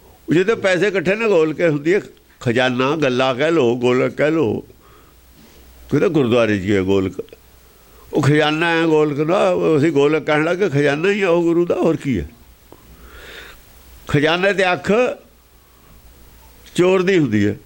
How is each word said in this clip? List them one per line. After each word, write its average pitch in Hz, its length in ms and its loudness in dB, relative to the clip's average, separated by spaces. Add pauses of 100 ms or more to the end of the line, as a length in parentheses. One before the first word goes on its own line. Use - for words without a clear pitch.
(280)
ਉਹ 147 60 0
ਜਿਹਦੇ 190 200 2
ਪੈਸੇ 185 340 0
ਇਕੱਠੇ 185 260 -2
ਨੇ, 226 140 -2
ਗੋਲਕ 160 320 0
ਹੁੰਦੀ 156 340 0
ਹੈ। 208 60 0 (400)
ਖਜ਼ਾਨਾ, 127 560 0
ਗੱਲਾ 131 380 0
ਕਹਿ 147 160 0
ਲਓ, 127 260 2
ਗੋਲਕ 123 380 0
ਕਹਿ 147 160 0
ਲਓ, 143 300 -2 (1300)
ਕਿਤੇ 160 180 2
ਗੁਰਦੁਆਰੇ 120 500 2
'ਚ 92 40 -4
ਗਿਆ 98 200 0
ਗੋਲਕ। 95 420 -2 (880)
ਉਹ 156 100 0
ਖਜ਼ਾਨਾ 151 480 2
ਹੈ 165 160 0
ਗੋਲਕ 151 360 0
ਦਾ, 185 280 0
ਉਹ 170 280 0
ਅਸੀਂ 160 140 0
ਗੋਲਕ 143 340 2
ਕਹਿਣ 151 180 0
ਲੱਗੇ, 180 240 -2
ਖਜ਼ਾਨਾ 147 420 0
ਹੀ 202 120 -2
ਆ 190 80 0
ਉਹ 175 120 2
ਗੁਰੂ 170 240 0
ਦਾ, 175 80 -2
ਹੋਰ 202 220 0
ਕੀ 135 220 -4
ਹੈ? 71 100 -6 (1800)
ਖਜ਼ਾਨੇ 170 440 0
ਤੇ 185 200 0
ਅੱਖ 180 200 -4 (1800)
ਚੋਰ 185 280 2
ਦੀ 185 160 2
ਹੁੰਦੀ 107 280 2
ਹੈ, 101 200 -4